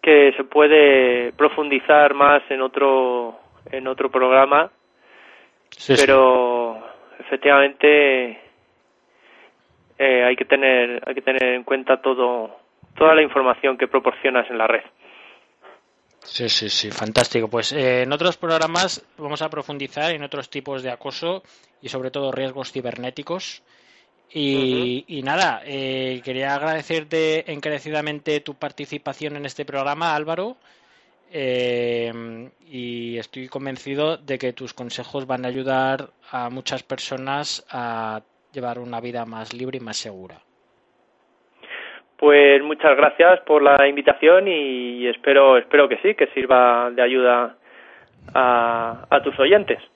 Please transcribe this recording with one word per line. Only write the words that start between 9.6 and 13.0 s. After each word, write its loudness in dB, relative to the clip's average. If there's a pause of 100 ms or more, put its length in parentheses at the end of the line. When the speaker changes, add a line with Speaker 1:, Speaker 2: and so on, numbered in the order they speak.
Speaker 1:
eh, 2
hay 2
que -6
tener, 2
hay -8
que -8
tener -2 (120)
en -6
cuenta 0
todo, -2 (380)
toda 6